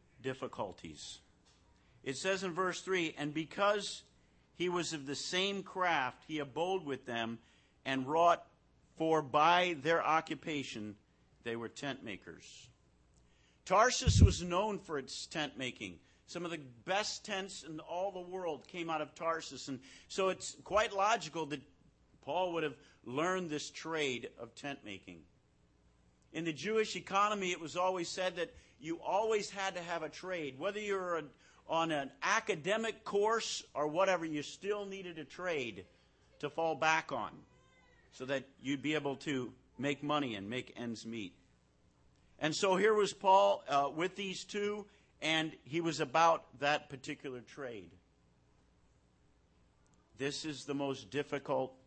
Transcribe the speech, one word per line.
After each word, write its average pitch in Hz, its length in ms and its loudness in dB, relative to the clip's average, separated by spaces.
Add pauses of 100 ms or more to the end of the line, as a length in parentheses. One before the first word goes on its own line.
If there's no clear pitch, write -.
(220)
difficulties. 107 960 -8 (840)
It 131 140 -6
says 190 260 -2
in 185 80 -4
verse 180 300 -2
three, 180 360 -2
"And 143 160 -4
because 202 680 0 (520)
he 175 120 -2
was 175 260 0
of 143 120 -6
the 139 100 -4
same 190 480 -2
craft, 165 640 0
he 156 120 -4
abode 160 460 -2
with 135 200 -6
them 117 340 -2 (460)
and 131 220 -2
wrought, 165 380 4 (520)
for 160 240 4
by 165 600 6
their 156 220 4
occupation 143 920 -2 (480)
they 117 120 -4
were 117 140 -4
tent 135 340 -8
makers." - 640 -12 (960)
Tarsus 247 580 6
was 185 200 10
known 180 380 -2
for 151 180 -6
its - 300 -8
tent 147 300 -4
making. 110 420 -8 (260)
Some 170 180 -8
of 170 80 -6
the 165 80 -8 (260)
best 202 380 -2
tents 196 400 -8
in 156 160 -10
all 175 320 -4
the 180 80 -10
world 180 480 -6
came 170 220 -6
out 156 120 0
of 143 140 -8
Tarsus. 160 520 -4
And 131 120 -6 (280)
so 190 220 2
it's - 340 -4
quite 208 280 2
logical 190 560 2
that 143 140 -6 (600)
Paul 170 320 0
would 165 100 0
have 143 120 -2 (300)
learned 170 440 0
this 147 200 -4
trade 147 600 -2 (100)
of 113 160 -12
tent 139 280 -8
making. 92 380 -12 (1120)
In 165 120 -4
the 160 80 0
Jewish 214 420 0
economy, 196 560 0
it 170 80 -4
was 156 160 -8
always 180 340 2
said 185 260 -2
that 165 180 -4 (260)
you 165 220 -6
always 208 480 2
had 190 260 -4
to 180 60 -6
have 180 220 -4
a 196 60 -4
trade. 156 500 -6
Whether 202 200 -2
you 208 140 -2
were 180 300 0 (440)
on 165 240 2
an 139 200 -2 (100)
academic 208 840 0
course 214 600 2 (100)
or 151 140 0
whatever, 175 380 4
you 147 180 -2
still 202 420 -6
needed 190 320 -10
a 151 80 -8
trade 135 600 -4 (540)
to 147 100 -2
fall 160 260 0
back 160 360 4
on 107 200 -2 (800)
so 131 140 -10
that 135 180 0 (180)
you'd 135 200 -2
be 147 120 0
able 143 240 0
to 127 340 -2 (260)
make 139 260 -2
money 143 320 0
and 98 140 -6
make 123 260 -6
ends 117 300 -8
meet. 113 280 -6 (1040)
And 151 180 0
so 190 220 4
here 214 160 6
was 208 180 4
Paul, 196 560 6
uh, 139 260 4
with 175 220 -2
these 190 300 -6
two, 208 400 -2 (360)
and 156 300 2 (140)
he 151 160 -2
was 160 180 0
about 160 460 4 (140)
that 143 300 0
particular 135 520 -10
trade. 107 500 -12 (2250)
This 143 280 -4
is 147 180 -8
the 143 100 -4
most 135 360 -2
difficult 135 640 -2 (120)